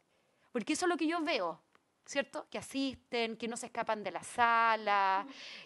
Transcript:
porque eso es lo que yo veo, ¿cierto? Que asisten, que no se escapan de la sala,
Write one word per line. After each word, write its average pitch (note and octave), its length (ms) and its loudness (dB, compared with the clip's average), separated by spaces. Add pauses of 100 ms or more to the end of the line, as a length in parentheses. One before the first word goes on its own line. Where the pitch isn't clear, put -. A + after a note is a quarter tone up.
(540)
porque B3 180 -2
eso E4 140 0
es F4 40 4
lo E4+ 60 2
que D#4+ 120 0
yo E4+ 140 2
veo, G#3 400 -2 (440)
¿cierto? C#4+ 440 -4
Que A3 100 -6
asisten, A#3+ 760 -4
que A3+ 120 -6
no A#3 100 -6
se B3 80 -10
escapan A3 380 -4
de F#3 80 -4
la E3 120 -6
sala, G#3+ 1040 4 (400)